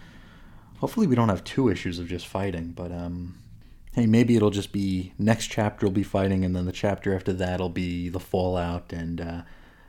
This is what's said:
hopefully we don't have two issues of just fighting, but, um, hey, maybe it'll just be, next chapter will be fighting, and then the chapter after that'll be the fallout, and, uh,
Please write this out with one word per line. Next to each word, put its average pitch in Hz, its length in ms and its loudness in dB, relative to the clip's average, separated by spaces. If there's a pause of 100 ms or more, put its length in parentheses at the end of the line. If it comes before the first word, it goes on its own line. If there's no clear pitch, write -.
(760)
hopefully 208 300 0
we 127 100 4
don't 117 120 6
have 92 160 0
two 131 240 2
issues 90 300 -2
of 87 80 -8
just 87 200 -8
fighting, 90 460 -6
but, 87 200 -10
um, 87 460 -8 (540)
hey, 120 140 2
maybe 117 300 6
it'll 104 140 6
just 98 220 -4
be, 95 460 -2
next 110 300 2
chapter 107 380 0
will 95 60 4
be 101 120 2
fighting, 98 400 2
and 90 100 0
then 90 120 0
the 92 60 -2
chapter 98 420 0
after 95 180 -2
that'll 90 360 -2
be 87 400 -4
the 90 120 -4
fallout, 90 720 -2
and, 85 280 -6
uh, 85 220 -8 (460)